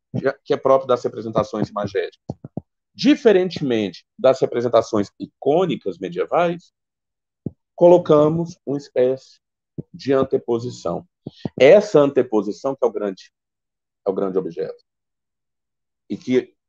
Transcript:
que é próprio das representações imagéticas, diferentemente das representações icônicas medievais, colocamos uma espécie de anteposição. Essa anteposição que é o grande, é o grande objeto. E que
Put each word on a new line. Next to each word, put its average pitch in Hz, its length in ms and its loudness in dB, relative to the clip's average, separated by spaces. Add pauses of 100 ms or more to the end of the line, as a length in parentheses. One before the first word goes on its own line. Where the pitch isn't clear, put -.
(460)
que 147 80 -2
é 139 40 0
próprio 135 300 2
das 123 160 0
representações 110 640 -4
imagéticas, 98 680 -8 (580)
diferentemente 165 1120 0 (100)
das 131 220 2
representações 117 800 0
icônicas 135 800 -4
medievais, 117 760 -4 (1040)
colocamos 170 880 2
uma 139 120 -6
espécie 131 640 -4 (520)
de 107 200 -4
anteposição. 120 920 -4 (540)
Essa 165 400 6
anteposição 123 800 0
que 127 80 0
é - 20 4
o 104 60 -8
grande, 101 400 -10 (720)
é 101 40 -2
o 95 40 0
grande 95 240 -4
objeto. 82 500 -8 (1200)
E 104 60 -8
que 127 400 -2 (140)